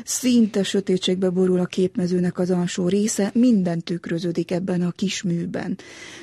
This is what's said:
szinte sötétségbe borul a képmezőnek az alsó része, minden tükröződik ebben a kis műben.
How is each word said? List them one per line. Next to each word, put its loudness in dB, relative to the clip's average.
szinte 2
sötétségbe 0
borul 2
a 2
képmezőnek 0
az 0
alsó 0
része, 0
minden 4
tükröződik -4
ebben 0
a 0
kis -4
műben. -4